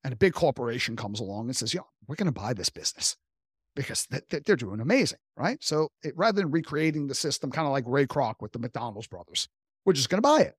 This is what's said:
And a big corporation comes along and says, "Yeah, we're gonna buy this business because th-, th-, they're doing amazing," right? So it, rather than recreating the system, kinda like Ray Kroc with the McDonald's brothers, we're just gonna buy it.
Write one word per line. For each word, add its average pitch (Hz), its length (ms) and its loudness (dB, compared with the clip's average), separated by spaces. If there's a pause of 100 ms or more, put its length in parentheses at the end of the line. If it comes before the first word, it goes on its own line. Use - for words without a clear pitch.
And 131 100 -4
a 113 40 -8
big 185 160 6
corporation 120 600 0
comes 104 240 -6
along 104 280 -6
and 127 80 -6
says, - 180 -2
"Yeah, 180 80 -4 (240)
we're 143 100 -8
gonna 180 160 0
buy 107 220 -4
this 95 160 -4
business - 460 -4 (600)
because - 320 -4
th-, - 220 -6
th-, 147 140 -4
they're 208 120 4
doing 110 260 -6
amazing," 139 380 2 (180)
right? 196 260 -2
So 156 260 0 (140)
it, 143 140 -6
rather 202 240 2
than 160 100 0
recreating 156 560 0
the 131 80 -6
system, 139 340 -4
kinda 151 200 0
like 135 180 0
Ray 135 200 4
Kroc 120 340 0
with 107 100 -10
the - 80 -8
McDonald's 117 480 -8
brothers, - 400 -8 (380)
we're 190 80 6
just 135 160 2
gonna 190 120 2
buy 294 200 8
it. - 160 2